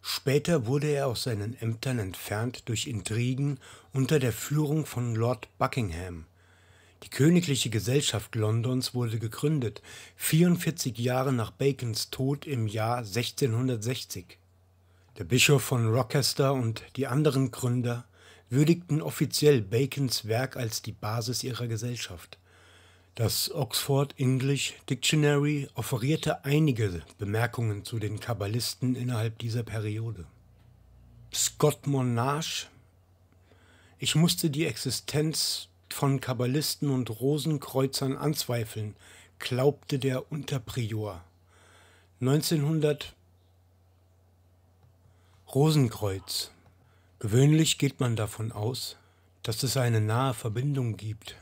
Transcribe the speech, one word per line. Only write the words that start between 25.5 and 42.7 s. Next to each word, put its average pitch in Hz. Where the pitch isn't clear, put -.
offerierte 135
einige 120
Bemerkungen 107
zu 117
den 107
Kabbalisten 117
innerhalb 117
dieser 117
Periode. 107
Scott -
Monash: 135
„Ich -
musste 170
die 147
Existenz -
von 139
Kabbalisten 131
und 127
Rosenkreuzern 135
anzweifeln“, 117
glaubte 135
der 127
Unterprior. 110
Neunzehnhundert 147